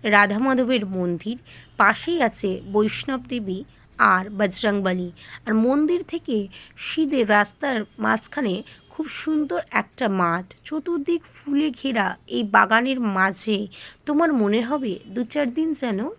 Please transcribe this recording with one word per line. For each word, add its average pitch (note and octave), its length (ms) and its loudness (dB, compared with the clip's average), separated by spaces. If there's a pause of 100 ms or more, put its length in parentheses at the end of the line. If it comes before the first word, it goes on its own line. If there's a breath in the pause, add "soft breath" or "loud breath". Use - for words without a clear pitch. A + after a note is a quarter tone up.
(140)
রাধা G3+ 300 6
মাধবের B3+ 400 2 (120)
মন্দির। F3+ 400 -2 (440 loud breath)
পাশেই A3+ 380 2 (100)
আছে G#3+ 220 -4 (240)
বৈষ্ণব G#3+ 480 -2 (100)
দেবী G3 260 -6 (560 soft breath)
আর F#3 100 0 (140)
বজরংবলী। F#3+ 720 0 (340 loud breath)
আর A3 80 -2 (140)
মন্দির D4+ 340 2 (120)
থেকে D#4+ 240 -4 (500 loud breath)
সিধে C#4+ 340 0 (140)
রাস্তার A3+ 420 0 (280)
মাঝখানে A3 500 0 (380 loud breath)
খুব D#4 140 -6 (160)
সুন্দর D#4 380 0 (220)
একটা - 240 -4 (140)
মাঠ, F3 240 0 (240)
চতুর্দিক E4 540 -2 (140)
ফুলে C#4+ 320 0 (100)
ঘেরা। A3+ 280 0 (300)
এই A#3+ 60 0 (120)
বাগানের A3+ 440 4 (200)
মাঝে F#3+ 400 0 (480 loud breath)
তোমার D#4 240 2 (120)
মনে G#3 260 2
হবে C4 240 -2 (220)
দু A#3+ 80 -4 (100)
চার D4 140 0 (120)
দিন D#4+ 100 0 (120)
যেন A3 180 -2 (200)